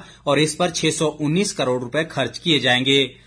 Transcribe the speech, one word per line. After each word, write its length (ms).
और 120
इस 160
पर 160
छह 200
सौ 300
उन्नीस 320
करोड़ 300
रुपए 220
खर्च 340
किए 220
जाएंगे। 500